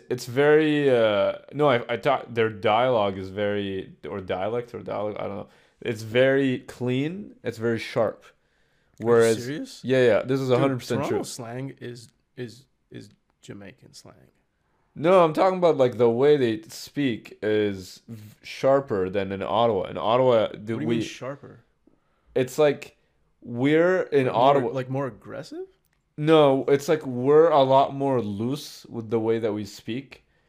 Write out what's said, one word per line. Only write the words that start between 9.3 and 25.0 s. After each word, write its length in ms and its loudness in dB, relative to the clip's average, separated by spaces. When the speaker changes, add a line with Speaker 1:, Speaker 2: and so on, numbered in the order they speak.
Speaker 2:
serious? 400 -12
Speaker 1:
Yeah, 220 2
yeah, 160 4
this 180 -2
is 100 -4
Speaker 2:
Dude, 80 4
Speaker 1:
a 20 2
hundred 200 0
percent 220 -4
Speaker 2:
Toronto 160 -2
Speaker 1:
true. 80 -4
Speaker 2:
slang 560 -12
is, 260 -16
is, 280 -16
is 180 -18
Jamaican 520 -20
slang. 220 -20
Speaker 1:
No, 280 4
I'm 100 2
talking 240 0
about, 200 2
like, 200 2
the 120 4
way 280 4
they 320 0
speak 720 -8
is 680 -2
v-, 360 -20
sharper 640 -2
than 220 -4
in 100 -8
Ottawa. 440 0
In 120 -10
Ottawa, 500 2
do 80 -10
Speaker 2:
What 100 -18
do 80 -6
you 140 -6
Speaker 1:
we 100 0
Speaker 2:
mean 60 -2
sharper? 560 -14
Speaker 1:
It's 220 -2
like 400 0
we're 640 2
in 240 0
Speaker 2:
Like, 80 -4
Speaker 1:
Ottawa 300 4
Speaker 2:
more, 80 -4
like, 160 -6
more 180 -6